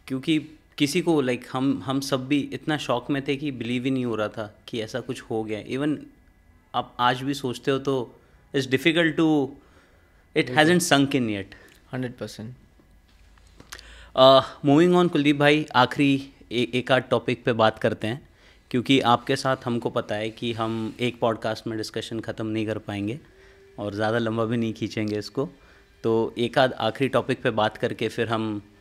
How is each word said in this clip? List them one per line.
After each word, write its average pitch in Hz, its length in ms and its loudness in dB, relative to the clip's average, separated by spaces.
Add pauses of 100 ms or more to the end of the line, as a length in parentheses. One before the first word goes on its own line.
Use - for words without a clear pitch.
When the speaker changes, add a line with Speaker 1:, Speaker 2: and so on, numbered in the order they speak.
Speaker 1:
क्योंकि 135 320 0 (380)
किसी 147 240 0
को, 160 220 2
like, 123 200 -2 (100)
हम, 135 320 0
हम 135 140 -2
सब 135 280 -2
भी 143 260 0
इतना 147 240 -4
शॉक 123 320 -2
में 139 180 -2
थे 143 80 0
कि 143 160 -6
बिलीव 120 320 -4
ही 135 80 0
नहीं 127 140 -2
हो 117 100 -2
रहा 104 120 -2
था 104 280 -10 (120)
कि 117 140 -6
ऐसा 110 180 -6
कुछ 120 220 -8
हो 110 220 -4
गया। 107 200 -6
Even 143 340 -2 (800)
आप 123 240 -4
आज 127 220 2
भी 139 120 -4
सोचते 139 380 -4
हो 135 80 0
तो 135 360 -4 (400)
it's 131 120 0
difficult 160 420 2
to, 147 60 -4
it 156 320 4 (880)
Speaker 2:
बिल्कुल। 131 200 0
Speaker 1:
hasn't 165 260 6
sunk 139 280 4
in 139 180 0
yet। 101 180 -4 (480)
Speaker 2:
हंड्रेड 127 200 -8
परसेंट। 110 420 -12 (1600)
Speaker 1:
अ, 131 260 10 (240)
moving 175 380 6
on, 175 60 4
कुलदीप 147 280 2
भाई, 147 380 4
आखिरी 135 540 2 (220)
ए-, 120 220 -2
एक 127 180 -2
आध 127 180 4
टॉपिक 120 340 -2
पे 127 100 2
बात 110 260 2
करते 110 280 -2
हैं, 127 220 -8 (420)
क्योंकि 127 280 2
आपके 117 360 2
साथ 131 300 -2
हमको 117 240 -2
पता 113 260 -4
है 107 140 -4
कि 113 240 -6
हम 113 460 -4
एक 120 200 -4
पॉडकास्ट 113 480 -4
में 113 100 -6
डिस्कशन 110 420 -8
ख़त्म 110 280 -8
नहीं 110 200 -2
कर 107 100 -4
पाएंगे 104 420 -6 (600)
और 104 160 -6
ज़्यादा 107 220 0
लंबा 113 280 -2
भी 117 120 -2
नहीं 113 160 -2
खींचेंगे 107 440 -4
इसको। 135 320 -6 (540)
तो 113 340 0
एक 117 200 -2
आध 131 160 4
आखिरी 110 360 -2
टॉपिक 123 320 -2
पे 131 80 -2
बात 110 280 0
करके 113 300 -4
फिर 110 200 -4
हम 110 340 -4 (200)